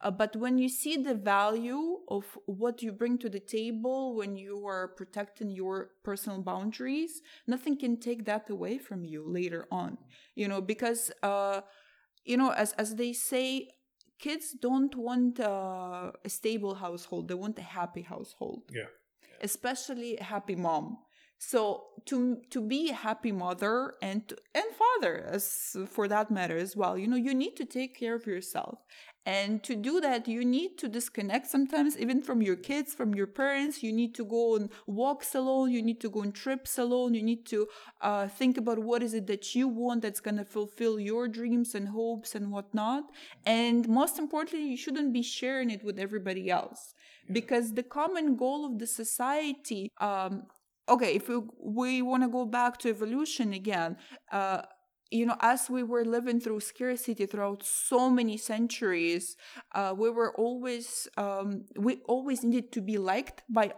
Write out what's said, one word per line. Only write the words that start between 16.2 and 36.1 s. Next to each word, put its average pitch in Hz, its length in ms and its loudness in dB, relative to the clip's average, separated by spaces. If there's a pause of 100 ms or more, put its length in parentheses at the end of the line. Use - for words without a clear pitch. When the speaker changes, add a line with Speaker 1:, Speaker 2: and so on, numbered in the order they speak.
Speaker 1:
a 202 40 -6
stable 202 460 -2
household. 175 540 -8
They 180 60 -4
want 208 240 -6
a - 40 -12
happy 175 400 -6
household. - 600 -10 (100)
Speaker 2:
Yeah. 113 160 -8 (540)
Speaker 1:
Especially 240 760 -6
a 196 80 -8
happy 196 320 -4
mom. 165 420 0 (380)
So - 480 0 (220)
to, 247 320 2 (120)
to 254 100 -2
be 277 300 0
a 269 40 -2
happy 220 380 -2
mother 196 680 0
and, 202 320 -4 (220)
and 403 180 2
father, 427 580 4
as - 460 -2 (140)
for 202 180 0
that 214 220 2
matter 175 260 0
as 190 200 -2
well, 180 200 2
you 196 100 -2
know, 247 100 4
you 254 180 2
need 269 220 0
to 254 100 -4
take 262 320 -4
care 233 160 -2
of 233 100 -4
yourself. - 540 -4 (480)
And 202 380 0
to 262 100 -2
do 262 260 2
that, 240 280 2
you 233 160 0
need 269 340 2
to 277 100 -4
disconnect 220 600 -2
sometimes 285 500 4
even 262 240 2
from 247 180 2
your 190 160 4
kids, 277 380 -2
from 214 200 0
your 196 120 2
parents. 277 560 0
You 220 100 -2
need 233 220 2
to 233 100 -4
go 226 300 4
on 208 160 0 (160)
walks 262 480 -2
alone. 262 360 4
You 240 120 2
need 226 200 0
to 226 80 -2